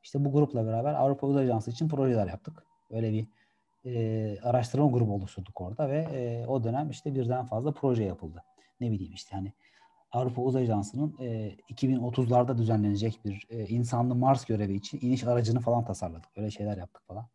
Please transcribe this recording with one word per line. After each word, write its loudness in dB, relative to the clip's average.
İşte 0
bu 2
grupla 4
beraber 0
Avrupa 2
Uzay 4
Ajansı 0
için -2
projeler 2
yaptık. -10
Öyle -2
bir, -2
e, -2
araştırma 2
grubu 4
oluşturduk -8
orada -4
ve, 0
e, -4
o 0
dönem 0
işte -6
birden 0
fazla -2
proje 2
yapıldı. -6
Ne 0
bileyim -2
işte -12
hani -6
Avrupa -2
Uzay 2
Ajansı'nın, -2
e, -6
iki -2
bin 4
otuzlarda 2
düzenlenecek 2
bir, -8
e, -6
insanlı 0
Mars 4
görevi 0
için -6
iniş 0
aracını 2
falan 2
tasarladık. -8
Öyle -4
şeyler -6
yaptık -14
falan. -12